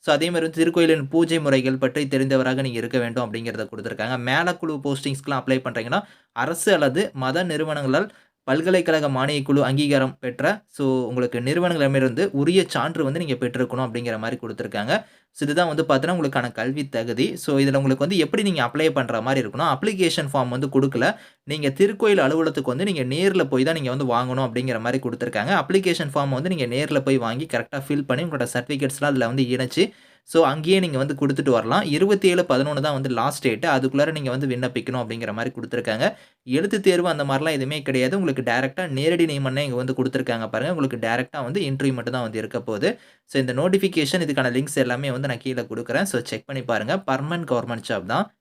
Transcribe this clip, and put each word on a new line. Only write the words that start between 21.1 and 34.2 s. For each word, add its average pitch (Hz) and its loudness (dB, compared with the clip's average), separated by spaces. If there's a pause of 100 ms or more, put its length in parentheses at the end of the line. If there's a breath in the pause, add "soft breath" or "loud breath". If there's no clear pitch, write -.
நீங்க 147 0 (100)
திருக்கோயில் 202 4
அலுவலகத்துக்கு 147 0
வந்து 190 -2
நீங்க 151 0 (100)
நேர்ல 185 2 (100)
போய் 131 4
தான் 165 0
நீங்க 127 -2
வந்து 139 -2
வாங்கணும் 127 0
அப்படிங்கிற 120 -2
மாதிரி 127 0
கொடுத்துருக்காங்க. 113 -2
அப்ளிகேஷன் 175 0
ஃபார்ம் 139 0
வந்து 180 -2
நீங்க 135 -2
நேர்ல 147 0
போய் 131 2
வாங்கி 127 -4 (100)
கரெக்டா 120 -4
ஃபில் 143 -2
பண்ணி 139 0
உங்களோட 135 -2
சர்டிஃபிகேட்ஸ்லாம் 139 -2
அதுல 120 2
வந்து 135 2 (100)
இணைச்சு, 131 0 (460 loud breath)
so, 165 4 (100)
அங்கேயே 160 2
நீங்க 151 -2
வந்து 139 0
கொடுத்துட்டு 135 2
வரலாம். 117 2 (100)
இருபத்தேழு 190 4
பதினொன்னு 139 2
தான் 147 0
வந்து 135 -2
லாஸ்ட் 135 -2
டேட், 117 0 (100)
அதுக்குள்ளார 135 2
நீங்க 135 -4